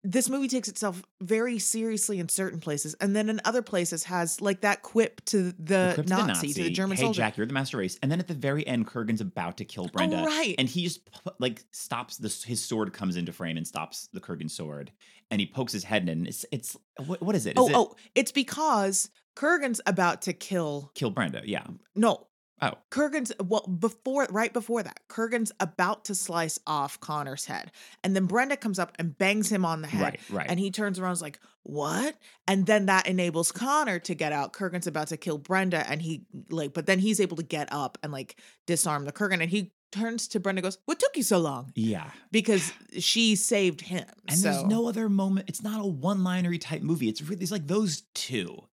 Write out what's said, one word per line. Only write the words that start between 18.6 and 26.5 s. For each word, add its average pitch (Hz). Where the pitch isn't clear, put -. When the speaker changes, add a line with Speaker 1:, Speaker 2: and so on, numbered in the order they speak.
Speaker 1:
Kurgan's 285
about 180
to 185
kill 147
Speaker 2:
Kill 120
Brenda, 78
yeah. 98
Speaker 1:
No. 214
Speaker 2:
Oh. 127
Speaker 1:
Kurgan's, 285
well, 202
before, 220
right 208
before 226
that, -
Kurgan's 226
about 185
to 208
slice 165